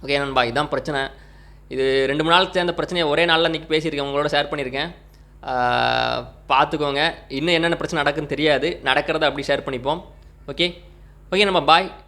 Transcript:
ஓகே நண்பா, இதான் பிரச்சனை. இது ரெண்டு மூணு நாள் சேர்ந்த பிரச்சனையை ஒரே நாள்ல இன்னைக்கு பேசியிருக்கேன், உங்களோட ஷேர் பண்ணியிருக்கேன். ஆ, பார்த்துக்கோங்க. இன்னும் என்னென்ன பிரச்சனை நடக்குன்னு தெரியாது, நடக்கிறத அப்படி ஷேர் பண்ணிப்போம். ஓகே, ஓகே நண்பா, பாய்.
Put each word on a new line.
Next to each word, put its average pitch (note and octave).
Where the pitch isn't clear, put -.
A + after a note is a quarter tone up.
ஓகே C#3+
நண்பா, C3+
இதான் C3+
பிரச்சனை. C#3
இது C3+
ரெண்டு D3
மூணு E3
நாள் F#3
சேர்ந்த F3
பிரச்சனையை E3+
ஒரே D#3+
நாள்ல E3
இன்னைக்கு D#3+
பேசியிருக்கேன், D3
உங்களோட C#3+
ஷேர் D3
பண்ணியிருக்கேன். C#3+
ஆ, C#3
பார்த்துக்கோங்க. D3
இன்னும் D3+
என்னென்ன E3
பிரச்சனை E3
நடக்குன்னு D3
தெரியாது, D3
நடக்கிறத D3
அப்படி C#3
ஷேர் C#3
பண்ணிப்போம். C3+
ஓகே, E3+
ஓகே G3
நண்பா, F#3+
பாய். D#3+